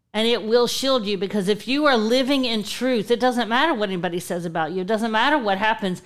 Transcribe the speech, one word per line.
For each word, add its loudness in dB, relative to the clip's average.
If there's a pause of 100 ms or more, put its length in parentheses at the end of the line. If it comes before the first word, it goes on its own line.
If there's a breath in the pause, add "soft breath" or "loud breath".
(140)
And 0
it 0
will 4
shield 0
you, -2
because -2
if -2
you 2
are 4
living 2
in -2
truth, -2
it 0
doesn't 0
matter 2
what -2
anybody -4
says -6
about -2
you. -4
It -8
doesn't 0
matter 2
what 0
happens, -2